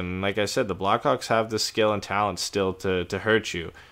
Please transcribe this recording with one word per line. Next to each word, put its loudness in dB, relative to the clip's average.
And -4
like 0
I 2
said, 0
the -2
Blackhawks 0
have 2
the -2
skill 2
and -2
talent 0
still 0
to, -2
to -4
hurt 2
you. -8